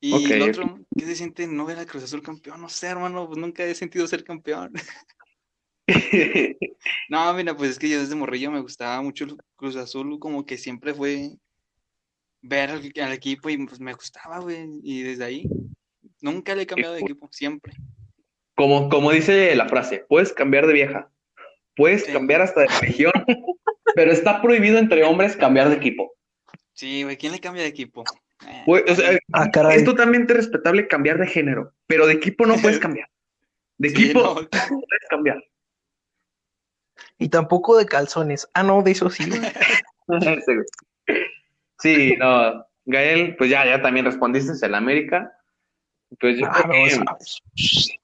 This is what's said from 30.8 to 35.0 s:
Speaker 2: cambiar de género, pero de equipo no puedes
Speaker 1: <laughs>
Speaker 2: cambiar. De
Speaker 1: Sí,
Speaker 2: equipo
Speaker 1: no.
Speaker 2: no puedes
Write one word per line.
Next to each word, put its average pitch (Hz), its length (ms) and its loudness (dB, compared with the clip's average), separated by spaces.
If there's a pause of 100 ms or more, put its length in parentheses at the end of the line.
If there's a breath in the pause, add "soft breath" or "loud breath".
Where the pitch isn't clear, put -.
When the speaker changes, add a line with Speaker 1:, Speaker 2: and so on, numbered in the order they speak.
Speaker 2:
cambiar 151 300 0
de 185 80 0
género, 139 460 -4 (140)
pero 156 200 4
de 156 80 6
equipo 196 320 0
no 220 100 6
puedes 214 220 2
Speaker 1:
<laughs> - 20 -2
Speaker 2:
cambiar. 156 280 -6 (720)
De 143 120 -2
Speaker 1:
Sí, 151 140 4
Speaker 2:
equipo 254 160 4
Speaker 1:
no. 180 140 2
Speaker 2:
no 156 140 -10
puedes - 600 -6